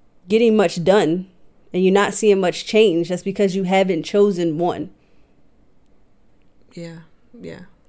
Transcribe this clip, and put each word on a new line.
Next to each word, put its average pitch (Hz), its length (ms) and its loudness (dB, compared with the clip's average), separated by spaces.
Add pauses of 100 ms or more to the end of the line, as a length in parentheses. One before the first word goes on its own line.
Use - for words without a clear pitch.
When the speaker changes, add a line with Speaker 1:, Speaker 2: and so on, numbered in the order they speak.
(280)
Speaker 1:
getting 220 280 4
much 180 260 0
done, 185 460 2 (440)
and 180 120 -2
you're 190 80 4
not 202 220 0
seeing 202 260 2
much 180 260 -4
change, 170 420 2
that's 180 140 -6
because 196 340 -2
you 196 80 -2
haven't 185 400 0
chosen 180 540 0
one 170 320 -4 (1800)
Speaker 2:
Yeah, 170 260 -18 (420)
yeah. 180 220 -18 (260)